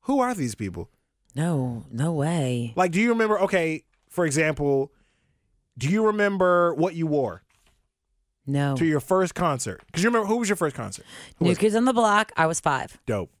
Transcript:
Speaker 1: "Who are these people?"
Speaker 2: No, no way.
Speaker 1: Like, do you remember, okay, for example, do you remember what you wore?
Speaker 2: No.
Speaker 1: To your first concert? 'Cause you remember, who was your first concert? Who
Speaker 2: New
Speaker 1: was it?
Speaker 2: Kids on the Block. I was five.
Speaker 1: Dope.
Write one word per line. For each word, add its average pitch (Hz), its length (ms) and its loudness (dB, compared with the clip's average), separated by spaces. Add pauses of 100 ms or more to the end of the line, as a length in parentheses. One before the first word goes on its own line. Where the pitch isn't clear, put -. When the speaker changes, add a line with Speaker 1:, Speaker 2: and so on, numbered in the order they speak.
Speaker 1:
"Who 269 180 0
are 247 140 0
these 127 200 -6
people?" 87 360 -10 (440)
Speaker 2:
No, 131 560 -4
no 147 220 -2
way. 135 640 -2
Speaker 1:
Like, 180 160 2
do 185 80 0
you 233 100 2
remember, 220 320 2
okay, 165 420 -2 (240)
for 175 160 -2
example, 143 680 0 (840)
do 123 120 -4
you 214 180 2
remember 185 680 2
what 165 200 0
you 165 120 -2
wore? 131 360 -2 (1040)
Speaker 2:
No. 139 300 0
Speaker 1:
To 151 100 0
your 151 140 2
first 185 340 0
concert? 135 480 -4 (100)
'Cause 165 100 -2
you 226 60 4
remember, 226 180 2
who 220 120 0
was 226 100 -2
your 196 80 0
first 156 180 -2
concert? 101 300 -10 (320)
Who 170 80 -2
Speaker 2:
New 175 60 4
Speaker 1:
was 180 80 0
it? - 20 -8
Speaker 2:
Kids 208 140 2
on 226 100 2
the 254 80 2
Block. 214 440 2
I 160 100 4
was 165 140 -2
five. - 360 -2 (100)
Speaker 1:
Dope. 101 240 -4 (100)